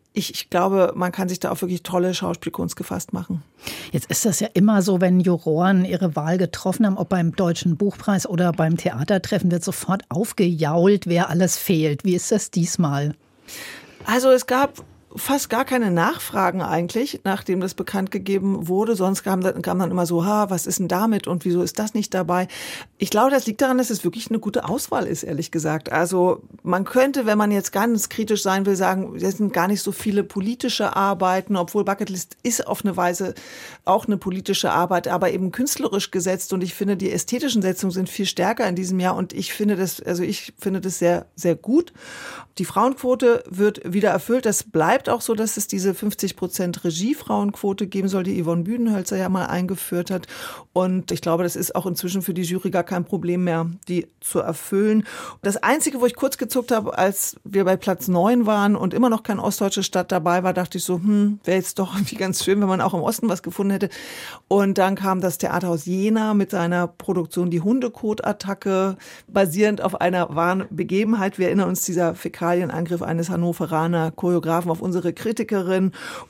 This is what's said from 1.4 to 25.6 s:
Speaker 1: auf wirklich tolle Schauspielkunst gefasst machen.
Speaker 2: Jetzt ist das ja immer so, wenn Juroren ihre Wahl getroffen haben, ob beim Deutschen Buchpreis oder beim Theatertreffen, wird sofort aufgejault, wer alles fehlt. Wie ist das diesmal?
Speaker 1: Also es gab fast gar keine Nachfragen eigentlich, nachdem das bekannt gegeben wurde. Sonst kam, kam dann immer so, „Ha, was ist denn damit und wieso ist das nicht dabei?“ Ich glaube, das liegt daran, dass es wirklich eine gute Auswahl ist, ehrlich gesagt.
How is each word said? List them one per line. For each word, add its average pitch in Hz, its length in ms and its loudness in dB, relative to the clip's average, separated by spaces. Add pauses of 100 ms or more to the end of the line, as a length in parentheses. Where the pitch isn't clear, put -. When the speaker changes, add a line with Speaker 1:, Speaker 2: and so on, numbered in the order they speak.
Speaker 1:
auf 170 100 -4
wirklich 180 220 -4
tolle 180 300 0
Schauspielkunst 170 640 -4
gefasst - 360 -8
machen. 180 320 -4 (480)
Speaker 2:
Jetzt - 180 -4
ist - 160 0
das 208 140 0
ja 208 140 0
immer 202 280 6
so, 185 200 2
wenn 185 180 6
Juroren 180 680 4
ihre 180 300 0
Wahl 160 220 0
getroffen 185 480 0
haben, 196 120 2
ob 175 120 -2
beim 170 260 2
Deutschen 175 400 2
Buchpreis 196 520 0
oder 175 240 2
beim 160 260 2
Theatertreffen, 180 760 0
wird 170 120 0
sofort - 460 -4
aufgejault, 175 1000 2
wer 170 220 2
alles 175 280 2
fehlt. 156 460 2
Wie 180 120 4
ist - 160 0
das 214 200 0
diesmal? 147 640 0 (880)
Speaker 1:
Also 254 240 4
es 254 180 6
gab 269 360 0 (320)
fast - 340 -2
gar 247 160 0
keine 240 240 2
Nachfragen 185 720 0
eigentlich, 175 600 -2
nachdem 190 380 -2
das 185 120 -4
bekannt 190 380 -4
gegeben 196 560 -2
wurde. 214 280 2
Sonst 190 280 0
kam, 190 180 0
kam 185 380 -2
dann 175 100 0
immer 180 160 0
so, 170 180 0
„Ha, 208 280 0
was 175 160 -4
ist 185 100 -4
denn 185 100 -2
damit 202 380 0
und 170 200 -4
wieso 175 180 2
ist - 160 -6
das 214 160 -4
nicht 208 180 -2
dabei?“ 180 340 0 (520)
Ich 196 100 -2
glaube, 233 220 4
das 262 160 2
liegt 214 120 -4
daran, 262 200 4
dass 254 100 0
es 208 140 -4
wirklich 180 260 -4
eine 226 80 0
gute - 320 -2
Auswahl 233 380 -2
ist, - 160 -4
ehrlich 156 260 -6
gesagt. 156 420 -2